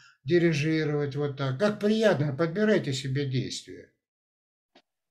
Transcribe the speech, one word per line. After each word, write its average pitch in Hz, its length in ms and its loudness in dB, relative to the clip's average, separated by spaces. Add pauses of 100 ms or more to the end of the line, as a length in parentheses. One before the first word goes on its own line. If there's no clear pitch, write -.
(240)
дирижировать 151 920 0
вот 139 220 -4
так. 131 200 -2
Как 208 220 0
приятно, 202 560 2
подбирайте 170 560 2
себе 135 320 -2
действия. 95 680 -6 (1200)